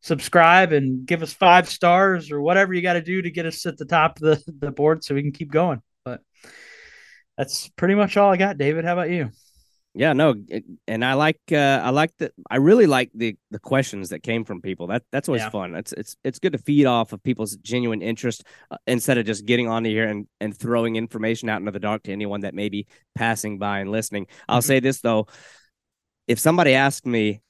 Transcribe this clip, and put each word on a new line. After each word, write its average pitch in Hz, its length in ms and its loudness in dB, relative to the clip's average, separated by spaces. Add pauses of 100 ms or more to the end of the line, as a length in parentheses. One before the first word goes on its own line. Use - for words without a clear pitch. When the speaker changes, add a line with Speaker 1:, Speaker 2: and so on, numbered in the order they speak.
Speaker 1:
subscribe 170 720 4
and 131 320 0
give 165 160 -2
us 156 120 -8
five 180 360 6
stars 175 600 2
or 147 100 -4
whatever 185 320 2
you 180 80 -2
gotta 175 200 0
do 180 200 -4
to 175 100 -6
get 165 140 -6
us 160 220 -8
at 160 100 -8
the 151 80 -10
top 160 320 2
of - 40 -12 (240)
the, 165 140 -16
the 143 120 -6
board 156 320 2
so 147 100 -4
we 139 80 0
can 147 100 -4
keep 147 200 -10
going. 151 300 0 (220)
But 123 180 -12 (1160)
that's - 320 -8
pretty 190 260 0
much 208 220 2
all 202 140 6
I 185 60 2
got, 190 200 0
David. 151 280 0
How 175 80 0
about 175 160 -2
you? 165 200 -2 (640)
Speaker 2:
Yeah, 143 200 2
no, 139 220 4 (120)
it, 107 160 -8 (240)
and 113 160 -2
I 131 120 0
like, 156 240 0 (120)
uh, 156 40 2 (280)
I 117 60 -2
like 151 280 0
the, 156 140 -6 (180)
I 120 80 -2
really 190 300 6
like 127 260 2
the, 113 220 -4 (160)
the 104 80 -12
questions 104 500 -2
that 82 140 -10
came 113 220 -4
from 92 160 -12
people. 90 260 -8
That, 113 240 -4
that's 139 160 -6
always 127 140 -2
Speaker 1:
Yeah. 110 80 -8
Speaker 2:
fun. 92 260 -8
It's, - 160 -12
it's, - 320 -14
it's 131 160 -6
good - 140 -2
to 120 60 -6
feed 147 260 2
off 120 260 0
of 101 120 -14
people's 107 340 -6
genuine 117 440 -4
interest, 113 440 -6 (240)
uh, - 80 -16 (100)
instead 123 300 0
of 113 80 -2
just 104 200 -6
getting 120 220 0
onto 113 220 -2
here 110 180 -2
and, 101 200 -8 (120)
and 104 180 -8
throwing 117 380 -2
information 113 540 -4
out 107 100 -2
into 101 120 -8
the 98 80 -10
dark 104 240 -4
to 98 100 -12
anyone 101 280 -6
that 98 120 -8
may 104 160 -6
be 101 180 -8 (280)
passing 110 440 -4
by 101 200 -4
and 98 120 -6
listening. 104 360 -6 (200)
I'll 120 120 2
Speaker 1:
Mm-hmm. 123 80 -2
Speaker 2:
say 135 120 4
this 127 220 -2
though, 110 260 0 (1000)
if 120 120 0
somebody 160 340 4
asked 135 320 0
me 107 440 -2